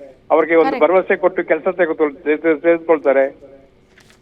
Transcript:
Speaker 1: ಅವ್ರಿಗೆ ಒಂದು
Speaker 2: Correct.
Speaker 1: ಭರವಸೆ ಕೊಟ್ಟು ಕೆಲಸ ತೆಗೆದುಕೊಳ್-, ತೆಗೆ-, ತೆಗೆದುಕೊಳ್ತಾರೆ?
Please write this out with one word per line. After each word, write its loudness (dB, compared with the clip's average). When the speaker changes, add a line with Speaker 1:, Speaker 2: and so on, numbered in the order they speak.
Speaker 1:
ಅವ್ರಿಗೆ 2
ಒಂದು 4
Speaker 2:
Correct. 0
Speaker 1:
ಭರವಸೆ 0
ಕೊಟ್ಟು -2
ಕೆಲಸ -2
ತೆಗೆದುಕೊಳ್-, -2
ತೆಗೆ-, -2
ತೆಗೆದುಕೊಳ್ತಾರೆ? 0